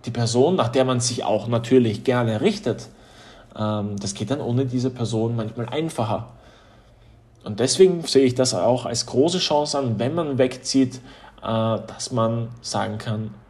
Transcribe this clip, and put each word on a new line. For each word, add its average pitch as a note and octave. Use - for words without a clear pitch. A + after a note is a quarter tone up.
die B2
Person, A#2+
nach A#2+
der C3
man B2+
sich A#2+
auch G#2
natürlich A#2
gerne A#2+
richtet, D#3+
ähm, G#2
das G2
geht G#2+
dann C#3+
ohne A#2+
diese B2+
Person A#2
manchmal A2+
einfacher. A#2+
Und G#2
deswegen E3+
sehe C3+
ich B2
das B2+
auch A#2
als -
große E3+
Chance D3
an, A#2+
wenn C3+
man D3+
wegzieht, C3
äh, -
dass A2+
man A#2
sagen G#2
kann G#2+